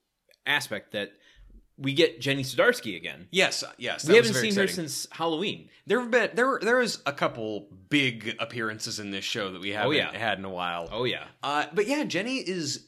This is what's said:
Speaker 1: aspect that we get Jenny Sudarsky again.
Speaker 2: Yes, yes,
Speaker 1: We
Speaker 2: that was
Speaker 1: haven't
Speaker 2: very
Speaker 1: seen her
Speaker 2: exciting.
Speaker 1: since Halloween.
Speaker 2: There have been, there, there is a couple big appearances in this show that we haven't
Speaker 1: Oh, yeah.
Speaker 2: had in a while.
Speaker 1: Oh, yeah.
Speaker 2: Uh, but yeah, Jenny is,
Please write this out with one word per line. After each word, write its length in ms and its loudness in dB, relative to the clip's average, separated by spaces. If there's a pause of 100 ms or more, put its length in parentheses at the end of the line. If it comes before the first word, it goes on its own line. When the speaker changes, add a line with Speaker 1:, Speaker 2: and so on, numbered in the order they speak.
(460)
Speaker 1:
aspect 480 -2
that 180 -4 (680)
we 160 -2
get 260 4
Jenny 240 0
Sudarsky 520 2
again. 360 -10
Speaker 2:
Yes, 320 2 (140)
yes, 300 -6
Speaker 1:
We 60 8
Speaker 2:
that 60 12
was 80 6
Speaker 1:
haven't 140 0
Speaker 2:
very 100 2
Speaker 1:
seen 60 2
her 80 4
Speaker 2:
exciting. 240 -4
Speaker 1:
since 220 -8
Halloween. 580 -2 (180)
Speaker 2:
There 140 4
have 100 -4
been, 220 4
there, 280 2
there 200 4
is 240 -2
a 80 0
couple 560 -2 (200)
big 500 2
appearances 600 -6
in 120 -8
this 120 -6
show 280 -4
that 100 -10
we 80 -4
haven't 180 0
Speaker 1:
Oh, 40 2
yeah. 240 0
Speaker 2:
had 220 -2
in 80 -8
a 40 -6
while. 420 -4
Speaker 1:
Oh, 140 -2
yeah. 200 -2 (160)
Speaker 2:
Uh, 320 0
but 140 0
yeah, 160 0
Jenny 340 -4
is, 500 -4